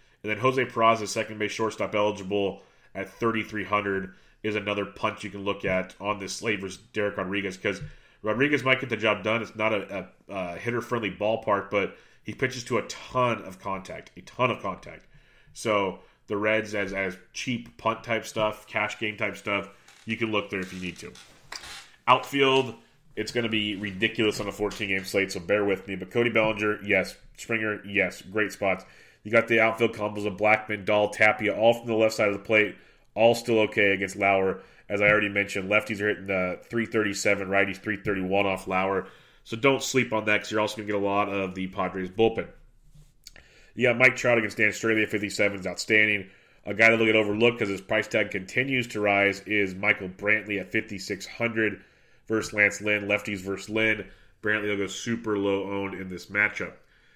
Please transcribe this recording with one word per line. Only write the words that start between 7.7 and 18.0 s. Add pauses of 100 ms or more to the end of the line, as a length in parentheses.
Rodriguez
might
get
the
job
done.
It's
not
a, (200)
a,
a
hitter-friendly
ballpark,
but (280)
he
pitches
to
a
ton
of
contact,
a
ton
of
contact. (460)
So (260)
the
Reds
as,
as (160)
cheap
punt